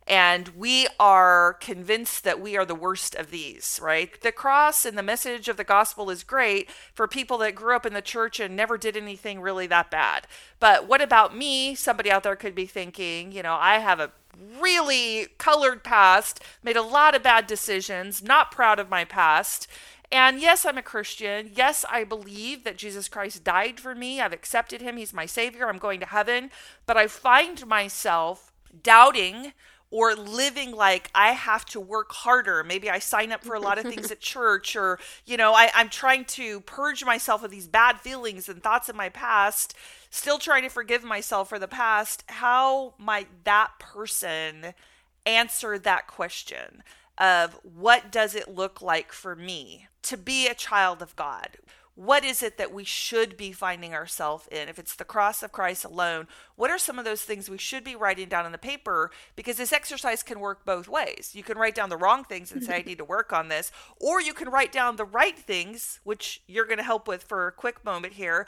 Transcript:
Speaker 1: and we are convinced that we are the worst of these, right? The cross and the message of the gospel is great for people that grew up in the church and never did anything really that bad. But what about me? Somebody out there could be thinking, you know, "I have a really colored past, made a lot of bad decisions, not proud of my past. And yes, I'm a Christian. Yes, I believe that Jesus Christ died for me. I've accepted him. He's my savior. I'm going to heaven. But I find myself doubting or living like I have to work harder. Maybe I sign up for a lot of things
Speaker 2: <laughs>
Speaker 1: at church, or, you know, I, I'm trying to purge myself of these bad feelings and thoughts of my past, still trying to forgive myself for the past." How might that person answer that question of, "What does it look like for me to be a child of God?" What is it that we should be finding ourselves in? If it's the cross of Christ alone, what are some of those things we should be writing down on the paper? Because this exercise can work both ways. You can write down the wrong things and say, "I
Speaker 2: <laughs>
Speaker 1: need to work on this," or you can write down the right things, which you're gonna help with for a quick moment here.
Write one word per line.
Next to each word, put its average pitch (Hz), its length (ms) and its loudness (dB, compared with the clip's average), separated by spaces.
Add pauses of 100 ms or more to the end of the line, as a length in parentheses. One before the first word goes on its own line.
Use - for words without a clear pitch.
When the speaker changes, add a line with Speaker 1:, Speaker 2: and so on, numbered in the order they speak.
Speaker 1:
and 180 400 4
we 240 380 0 (140)
are 180 540 8
convinced 208 680 -6
that 185 160 -2
we 202 160 -6
are 190 80 2
the 170 100 -6
worst 180 400 -6
of 156 160 -10
these, 156 520 -10
right? 160 380 -2
The 226 120 -2
cross 294 520 2
and 220 120 -6
the 202 60 -4
message 233 460 -6
of 214 80 -4
the 202 80 -6
gospel 208 460 2
is 180 140 -8
great 226 460 0 (240)
for 427 140 -2
people 254 300 -4
that 214 180 -2
grew 226 180 0
up 240 120 -2
in 214 80 -6
the 202 80 -6
church 226 380 -6
and 190 160 -6
never 220 220 -2
did 214 180 -6
anything 202 440 -12
really 185 280 -4
that 175 220 2
bad. 104 360 -2 (340)
But 202 260 6
what 262 140 4
about 226 360 6
me? 269 380 -4
Somebody 220 360 0
out 196 120 4
there 196 140 -2
could 196 180 -10
be 185 120 -6
thinking, 180 640 -8
you 190 100 -10
know, 165 120 -2
"I 185 240 6
have 190 220 2
a 147 120 -6 (480)
really 269 680 0 (100)
colored 277 440 4
past, 202 600 6 (200)
made 233 140 -2
a 233 60 2
lot 285 320 6
of 254 80 0
bad 226 240 6
decisions, 196 760 -6
not 254 300 4
proud 220 260 4
of 190 120 -6
my 180 140 -2
past. 170 640 0 (460)
And 262 280 4
yes, 339 240 4
I'm 285 140 -2
a 240 40 -8
Christian. 208 720 -8
Yes, 254 380 0
I 233 140 -2
believe 214 580 -12
that 208 140 -10
Jesus 202 320 -12
Christ 202 340 -10
died 214 380 0
for 254 140 -12
me. 254 260 -8
I've 202 120 -2
accepted 233 480 -6
him. 240 180 -10
He's 220 140 -12
my 170 140 -8
savior. 233 420 -4
I'm 190 100 -6
going 196 220 -4
to 175 60 -10
heaven. 240 440 -2 (360)
But 226 100 2
I 214 120 6
find 277 580 4
myself 190 840 -2 (300)
doubting 233 720 8 (380)
or 220 240 2
living 247 580 -4
like 190 420 2
I 208 180 6
have 226 340 -2
to 220 140 -12
work 208 320 -6
harder. 202 500 2
Maybe 185 260 -6
I 190 120 -2
sign 220 320 -2
up 220 100 -8
for 233 120 -10
a 214 60 -6
lot 202 180 -2
of 220 80 -6
things 214 240 -10
Speaker 2:
<laughs> - 20 -10
Speaker 1:
at 208 80 -16
church, 220 560 -2
or, 190 220 -2 (260)
you 240 120 -8
know, 220 180 4
I, 226 200 8
I'm 226 140 4
trying 262 380 0
to 214 340 -8
purge 277 440 -6
myself 226 380 0
of 214 80 -10
these 190 180 -16
bad 226 320 6
feelings 233 480 -10
and 180 140 -16
thoughts 226 260 0
of 233 80 -12
my 196 120 -6
past, 214 640 0 (360)
still 294 280 -4
trying 285 240 0
to 262 80 -6
forgive 240 340 -4
myself 220 440 -4
for 214 120 -10
the 190 80 -8
past." 220 600 -2
How 262 680 0
might 202 460 -6
that 208 340 2
person 160 960 -8 (500)
answer 226 540 -2
that 190 300 -2
question - 720 -12 (360)
of, 175 440 2
"What 202 500 2
does 214 220 -2
it 208 140 -10
look 190 340 -8
like 165 300 -2
for 180 240 -12
me 165 500 -14 (160)
to - 140 -8
be 254 320 -2
a 240 60 -4
child 185 460 -2
of 175 140 -18
God?" 139 440 -12 (360)
What 269 320 0
is 262 160 -4
it 220 160 -8
that 196 160 -8
we 196 100 -14
should - 540 -4
be 196 140 -14
finding 175 420 -8
ourselves 156 580 -8
in? 151 160 -8
If 165 100 -16
it's - 160 -14
the - 120 -14
cross 214 360 0
of 214 80 -12
Christ 185 320 -4
alone, 170 460 -6 (260)
what 247 160 0
are 349 80 -2
some 254 200 -6
of 233 80 -8
those 214 160 -6
things 196 260 -10
we 190 80 -14
should 254 280 -10
be 262 120 -14
writing 190 320 -2
down 175 160 -2
on 165 80 -12
the 165 60 -12
paper? 196 520 -4 (240)
Because 240 220 -8
this 240 160 -8
exercise 285 500 -4
can 220 160 -14
work 196 280 -10
both 180 220 -6
ways. - 460 -6
You 202 80 -18
can 220 140 -12
write 220 180 -2
down 208 140 -4
the 175 80 -8
wrong 208 260 2
things 180 300 -14
and 269 100 -12
say, 180 140 -6
"I 175 60 -6
Speaker 2:
<laughs> 175 40 -16
Speaker 1:
need 180 120 -14
to 156 80 -12
work 196 260 -4
on 160 160 -2
this," 160 240 -6 (260)
or 349 220 0
you 311 140 -6
can 311 160 -12
write 262 220 0
down 247 240 -2
the 208 100 -6
right 254 320 0
things, 196 640 -10
which - 420 -10
you're 220 200 -2
gonna 214 160 -2
help 226 260 -4
with 180 140 -8
for 185 240 -4
a 180 60 -6
quick - 300 -8
moment 185 300 -8
here. 190 360 -4